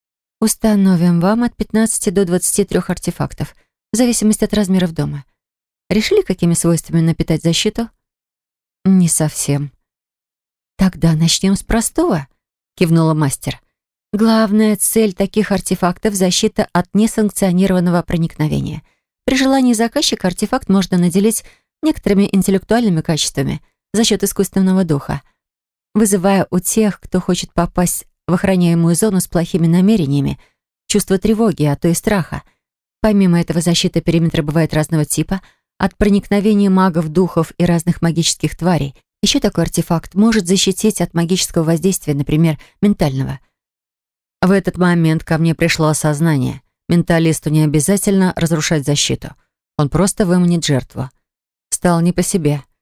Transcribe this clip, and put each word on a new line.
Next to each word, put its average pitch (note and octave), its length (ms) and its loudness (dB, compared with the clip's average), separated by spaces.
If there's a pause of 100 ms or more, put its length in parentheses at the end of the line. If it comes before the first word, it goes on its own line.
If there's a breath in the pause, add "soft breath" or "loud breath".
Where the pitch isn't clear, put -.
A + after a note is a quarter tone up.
(420)
«Установим F#3+ 800 2
вам G#3+ 240 0
от A#3+ 120 -4
пятнадцати - 540 -2
до G3 160 0
двадцати F3+ 400 -2
трех F3+ 240 -4
артефактов, - 680 -8 (380)
в - 20 -4
зависимости A3 480 0
от G#3 120 -2
размеров F#3 360 0
дома. D3 320 -6 (640)
Решили, A3 360 0
какими E3+ 320 0
свойствами E3 460 0
напитать E3 420 -2
защиту?» G#3+ 460 -2 (960)
«Не F#3 220 4
совсем». D3 640 -2 (1080)
«Тогда E3 340 0
начнем E3+ 420 0
с F#3+ 60 -2
простого», A3+ 640 -2 (480)
кивнула D#3+ 380 2
мастер. D#3 480 -4 (500)
«Главная G#3+ 640 2
цель A3 360 0
таких G3 380 -2
артефактов — F#3 640 -2
защита F#3+ 580 0
от F3+ 220 0
несанкционированного F#3 1080 0
проникновения. D3+ 800 -4 (440)
При C4 120 0
желании C4 360 2
заказчика A3+ 540 -2
артефакт - 420 -4
можно F#3+ 280 2
наделить F#3 460 0 (400 soft breath)
некоторыми G3+ 480 2
интеллектуальными G3 720 0
качествами D3 600 -4 (320)
за G#3+ 100 2
счет G#3+ 200 0
искусственного F#3+ 600 0
духа, C#3+ 360 -4 (760)
вызывая G3 560 2
у F3+ 80 0
тех, G#3+ 400 -2
кто - 200 -4
хочет - 340 -4
попасть F3 520 -2 (220)
в D#3+ 60 0
охраняемую E3+ 600 2
зону G3 240 0
с - 80 -4
плохими E3+ 400 0
намерениями, E3 720 2 (480 soft breath)
чувство G3 300 0
тревоги, G#3 460 0
а C#3+ 120 2
то - 120 -2
и E3 60 2
страха. E3+ 500 -4 (580)
Помимо G3 400 4
этого, E3 180 -4
защита E3+ 420 0
периметра E3 420 0
бывает D3+ 300 -2
разного D#3 300 0
типа, E3+ 380 -4 (360 soft breath)
от - 200 -4
проникновения G3+ 720 2
магов, F#3 400 2
духов E3 480 0
и F3 80 0
разных E3+ 360 0
магических E3 540 -2
тварей. D3 400 -2 (260 soft breath)
Еще - 180 0
такой G3 240 0
артефакт - 520 -4
может G#3+ 320 2
защитить G3 540 0
от E3+ 120 -4
магического F3 500 -2
воздействия, E3 500 -2
например, D3+ 460 0 (220 soft breath)
ментального». C#3 580 0 (1040)
В F3+ 100 2
этот F#3+ 260 0
момент E3+ 460 2
ко E3 140 -2
мне E3 180 2
пришло E3 320 0
осознание. D3 720 0 (260)
Менталисту E3 640 0
не D#3 140 2
обязательно F#3 720 0
разрушать D#3 500 -2
защиту. C#3+ 440 -2 (480)
Он D3 120 0
просто F3 360 0
выманит F3 380 2
жертву. C3+ 460 -4 (640)
Стало F3 280 0
не E3+ 140 2
по F3+ 80 -2
себе. D3 420 -2 (180)